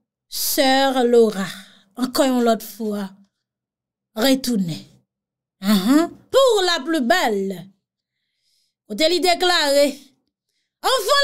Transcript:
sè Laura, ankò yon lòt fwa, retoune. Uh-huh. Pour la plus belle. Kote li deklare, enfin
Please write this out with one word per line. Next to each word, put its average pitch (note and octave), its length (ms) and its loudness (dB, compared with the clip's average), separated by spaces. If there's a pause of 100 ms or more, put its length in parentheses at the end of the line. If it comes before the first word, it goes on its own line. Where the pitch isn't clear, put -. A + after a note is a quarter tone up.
(300)
sè - 400 -2 (380)
Laura, G#3+ 420 2 (480)
ankò B3+ 320 -2
yon B3 160 0
lòt A3+ 160 0
fwa, G#3 480 -8 (1120)
retoune. A#3+ 640 -2 (800)
Uh-huh. A3 460 2 (200)
Pour A#4 380 2
la E4+ 160 -2
plus D#4+ 180 -2
belle. G#3 720 -2 (1200)
Kote D4+ 160 0
li F4 140 0
deklare, E4+ 640 2 (1000)
enfin B4 400 0